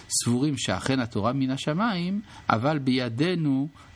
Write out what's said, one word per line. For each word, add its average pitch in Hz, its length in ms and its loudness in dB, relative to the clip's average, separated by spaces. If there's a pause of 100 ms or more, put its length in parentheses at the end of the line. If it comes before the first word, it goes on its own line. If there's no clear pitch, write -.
(240)
סבורים 127 340 2
שאכן 110 440 0
התורה 113 320 0
מן 135 180 0
השמיים, 180 720 -2 (300)
אבל 135 280 2
בידינו 135 880 0 (280)